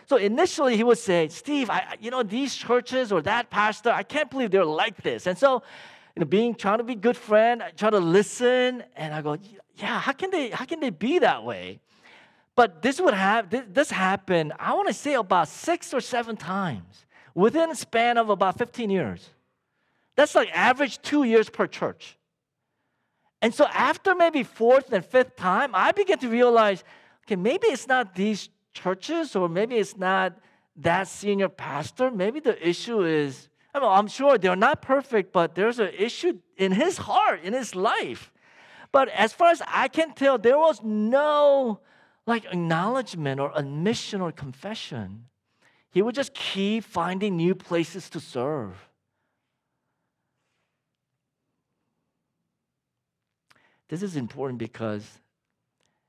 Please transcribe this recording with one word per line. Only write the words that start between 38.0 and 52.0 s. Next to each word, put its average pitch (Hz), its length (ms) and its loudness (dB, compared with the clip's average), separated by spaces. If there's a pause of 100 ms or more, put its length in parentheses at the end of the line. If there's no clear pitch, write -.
But 269 180 4
as 220 240 0
far 339 180 6
as 302 160 2
I 220 200 0
can 320 280 -2
tell, 269 240 2
there 233 180 6
was 311 240 4
no, 269 1000 2 (440)
like, 226 200 -2
acknowledgement 170 920 -2
or 190 160 -4
admission 160 640 -4
or 170 100 -6
confession. 127 920 -12 (680)
He 180 100 2
would 226 140 -2
just 262 180 -6
keep 202 520 -4
finding 185 520 -4
new 170 160 2
places 170 560 -6
to 165 100 -10
serve. 123 640 -8 (4000)